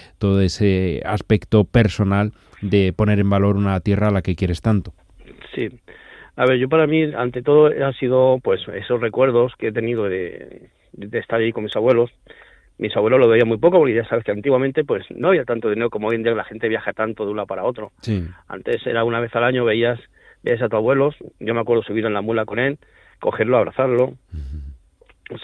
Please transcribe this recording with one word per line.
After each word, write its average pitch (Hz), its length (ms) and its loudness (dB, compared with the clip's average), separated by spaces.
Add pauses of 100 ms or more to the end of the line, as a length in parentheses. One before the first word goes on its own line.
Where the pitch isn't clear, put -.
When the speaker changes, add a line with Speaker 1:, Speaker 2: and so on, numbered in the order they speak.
(180)
Speaker 1:
todo 98 220 2
ese 95 640 0
aspecto 104 600 2
personal 101 680 2 (280)
de 95 320 2
poner 104 260 2
en 98 100 2
valor 98 280 2
una 98 240 0
tierra 101 280 2
a 104 40 2
la 95 100 0
que 90 140 -2
quieres 87 260 -2
tanto. 107 300 0 (640)
Speaker 2:
Sí. 110 140 -4 (680)
A 127 100 2
ver, 127 120 4
yo 131 100 0
para 156 180 4
mí, 160 160 2 (140)
ante 123 260 -4
todo, 147 240 6
ha 143 280 0
sido, 131 480 2
pues, 95 180 0 (140)
esos 110 260 -4
recuerdos 120 580 2
que 117 100 -4
he 107 40 -4
tenido 113 320 -4
de, - 640 -8 (220)
de 107 260 -10
estar 113 220 -2
ahí 113 120 0
con 107 120 -6
mis 104 100 -8
abuelos. 120 360 2 (680)
Mis 104 180 -6
abuelos 110 220 4
lo 123 100 6
veían 113 200 4
muy 113 100 -2
poco, 175 200 4
porque 135 160 4
ya 113 140 -2
sabes 113 160 -2
que 107 60 -4
antiguamente, 131 540 0
pues, 107 260 -4
no 135 180 -4
había 170 160 2
tanto 117 240 -4
dinero 113 220 -2
como 107 180 -4
hoy 117 80 0
en 113 60 -4
día, 117 100 0
que 110 60 -2
la 101 60 -6
gente 110 240 -6
viaja 107 240 -4
tanto 110 320 -4
de 101 80 -4
un 104 60 -8
lado 104 100 -6
para 95 160 -6
otro. 110 260 -6 (100)
Speaker 1:
Sí. 101 240 -4 (220)
Speaker 2:
Antes 117 400 -6
era 117 160 -2
una 117 180 -2
vez 117 140 -6
al 117 100 0
año, 123 200 0
veías, 117 340 0 (460)
veías 120 180 -2
a 117 60 0
tu 113 80 -4
abuelo, 135 360 0 (280)
yo 113 140 -4
me 117 60 -2
acuerdo 113 220 0
subir 107 240 -4
en 107 80 -2
la 101 80 -2
mula 113 220 -2
con 107 160 -6
él, 139 180 -2 (420)
cogerlo, 113 380 0
abrazarlo, 123 460 0 (280)
Speaker 1:
Ujú. 71 1120 -16